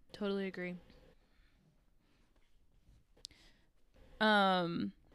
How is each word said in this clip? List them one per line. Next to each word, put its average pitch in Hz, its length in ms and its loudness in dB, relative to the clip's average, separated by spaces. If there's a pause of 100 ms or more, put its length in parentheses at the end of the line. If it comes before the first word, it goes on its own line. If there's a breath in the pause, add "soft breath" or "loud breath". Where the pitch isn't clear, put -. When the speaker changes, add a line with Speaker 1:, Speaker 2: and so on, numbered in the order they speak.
(140)
Speaker 1:
Totally 196 340 -6
agree. 180 280 -8 (3500 soft breath)
Speaker 2:
Um, 190 760 2 (220)